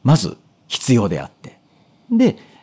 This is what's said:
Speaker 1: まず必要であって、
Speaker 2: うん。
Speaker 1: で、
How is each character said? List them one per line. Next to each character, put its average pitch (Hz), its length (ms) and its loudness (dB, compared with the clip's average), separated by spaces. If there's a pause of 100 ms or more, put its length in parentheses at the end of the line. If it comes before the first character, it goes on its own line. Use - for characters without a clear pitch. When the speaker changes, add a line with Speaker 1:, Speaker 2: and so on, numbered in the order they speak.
Speaker 1:
ま 143 140 4
ず - 200 -4 (320)
必 - 240 -2
要 107 160 2
で 80 140 -6
あ - 40 -14
っ - 40 -18
て、 - 280 -20 (520)
Speaker 2:
う 240 60 -2
ん。 - 20 2
Speaker 1:
で、 247 180 2 (260)